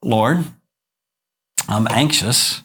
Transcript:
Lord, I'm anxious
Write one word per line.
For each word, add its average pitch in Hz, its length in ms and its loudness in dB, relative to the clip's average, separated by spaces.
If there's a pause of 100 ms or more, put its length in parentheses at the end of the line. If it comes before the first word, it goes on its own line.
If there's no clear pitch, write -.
Lord, 120 420 2 (1200)
I'm 107 220 0
anxious 120 760 0